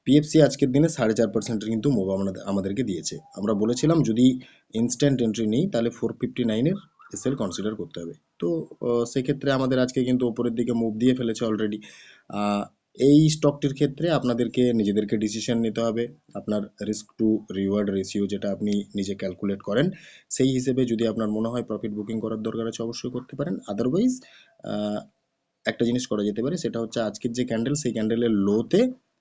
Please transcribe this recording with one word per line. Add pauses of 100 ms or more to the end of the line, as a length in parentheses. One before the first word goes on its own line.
পিএফসি
আজকের
দিনে
সাড়ে
চার
পার্সেন্টের
কিন্তু
মুভ
আমাদের,
আমাদেরকে
দিয়েছে। (160)
আমরা
বলেছিলাম
যদি (360)
ইনস্ট্যান্ট
এন্ট্রি
নিই,
তাহলে
ফোর
ফিফটি
নাইন
এর (400)
এসএল
কনসিডার
করতে
হবে। (260)
তো, (120)
আহ,
সেক্ষেত্রে
আমাদের
আজকে
কিন্তু
ওপরের
দিকে
মুভ
দিয়ে
ফেলেছে
already। (500)
আহ, (300)
এই
স্টকটির
ক্ষেত্রে
আপনাদেরকে
নিজেদেরকে
ডিসিশন
নিতে
হবে। (260)
আপনার
risk (140)
to
reward
ratio
যেটা
আপনি (100)
নিজে
ক্যালকুলেট
করেন, (400)
সেই
হিসেবে
যদি
আপনার
মনে
হয়
প্রফিট
বুকিং
করার
দরকার
আছে,
অবশ্যই
করতে
পারেন।
Otherwise, (500)
আহ, (580)
একটা
জিনিস
করা
যেতে
পারে,
সেটা
হচ্ছে
আজকের
যে
ক্যান্ডেল,
সেই
ক্যান্ডেলের
লোতে (300)